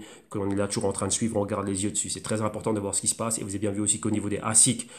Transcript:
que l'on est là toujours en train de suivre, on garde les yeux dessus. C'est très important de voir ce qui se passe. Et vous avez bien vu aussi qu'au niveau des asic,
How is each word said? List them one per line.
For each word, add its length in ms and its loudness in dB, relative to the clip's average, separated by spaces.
que 80 -6
l'on 120 0
est 60 0
là 120 2
toujours 180 0
en 80 2
train 140 -2
de 40 -2
suivre, 240 0
on 100 2
garde 220 -2
les 160 0
yeux 80 0
dessus. 180 -4
C'est 140 -8
très 180 -2
important 300 0
de 80 0
voir 160 -2
ce 60 0
qui 80 0
se 60 0
passe. 240 -2
Et 40 -6
vous 60 -4
avez 100 -4
bien 120 0
vu 100 -2
aussi 180 2
qu'au 120 0
niveau 180 0
des 80 0
asic, 500 4